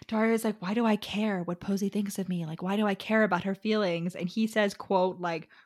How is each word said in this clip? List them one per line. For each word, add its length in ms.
Dario's 380
like, 180
"Why 120
do 120
I 80
care 480
what 160
Posey 300
thinks 320
of 80
me? 180
Like, 160
why 140
do 100
I 80
care 300
about 180
her 140
feelings?" 580
And 140
he 180
says, 280
quote, 440
like, 300